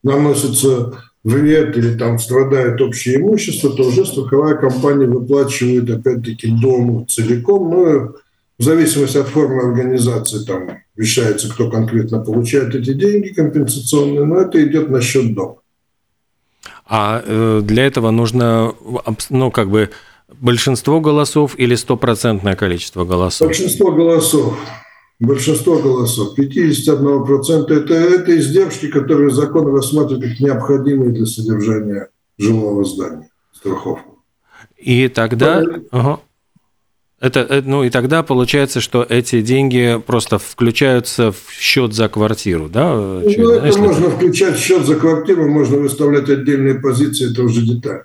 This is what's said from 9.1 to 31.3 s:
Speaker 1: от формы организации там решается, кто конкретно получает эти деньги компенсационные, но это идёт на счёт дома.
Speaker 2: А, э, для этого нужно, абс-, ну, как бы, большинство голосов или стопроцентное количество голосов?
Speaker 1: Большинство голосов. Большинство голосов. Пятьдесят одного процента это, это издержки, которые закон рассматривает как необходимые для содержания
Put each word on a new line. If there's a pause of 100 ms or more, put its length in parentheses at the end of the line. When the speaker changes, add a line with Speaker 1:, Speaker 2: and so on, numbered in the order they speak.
Speaker 1:
от
формы
организации
там (180)
решается,
кто
конкретно
получает
эти
деньги
компенсационные,
но
это
идёт
на
счёт
дома. (1300)
Speaker 2:
А,
э,
для
этого
нужно, (300)
абс-,
ну,
как
бы, (500)
большинство
голосов
или
стопроцентное
количество
голосов?
Speaker 1:
Большинство
голосов. (680)
Большинство
голосов.
Пятьдесят
одного
процента
это,
это
издержки,
которые
закон
рассматривает
как
необходимые
для
содержания (300)